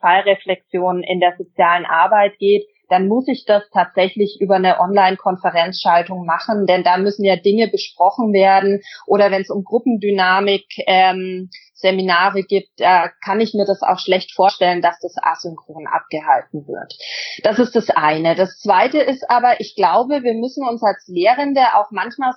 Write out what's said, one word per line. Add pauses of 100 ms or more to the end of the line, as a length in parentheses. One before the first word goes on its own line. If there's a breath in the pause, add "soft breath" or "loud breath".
Fallreflexion
in
der
sozialen
Arbeit
geht, (240)
dann
muss
ich
das
tatsächlich
über
eine
Online-Konferenzschaltung
machen,
denn
da
müssen
ja
Dinge
besprochen
werden. (260 loud breath)
Oder
wenn
es
um
Gruppendynamik, (200)
ähm, (260 loud breath)
Seminare
gibt,
äh, (160)
kann
ich
mir
das
auch
schlecht
vorstellen,
dass
das
asynchron
abgehalten
wird. (500 loud breath)
Das
ist
das
eine.
Das
zweite
ist
aber,
ich
glaube,
wir
müssen
uns
als
Lehrende (160)
auch
manchmal